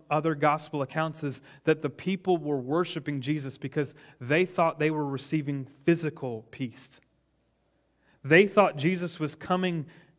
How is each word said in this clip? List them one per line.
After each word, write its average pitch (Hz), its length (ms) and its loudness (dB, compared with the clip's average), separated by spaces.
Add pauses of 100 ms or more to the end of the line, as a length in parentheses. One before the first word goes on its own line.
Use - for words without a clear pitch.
(120)
other 151 240 2
gospel 151 480 0
accounts 160 400 -4
is 139 180 -6 (220)
that 156 180 2
the 147 80 -2
people 185 480 0
were 147 220 -2
worshiping 147 600 -2
Jesus 135 380 -4
because 143 380 -4 (260)
they 147 240 2
thought 170 320 0
they 156 140 2
were 151 140 -2
receiving 139 640 -4 (160)
physical 147 680 -2
peace. - 500 -10 (1200)
They 160 220 8
thought 196 320 4
Jesus 170 420 -2
was 151 160 -4
coming 180 520 -2 (320)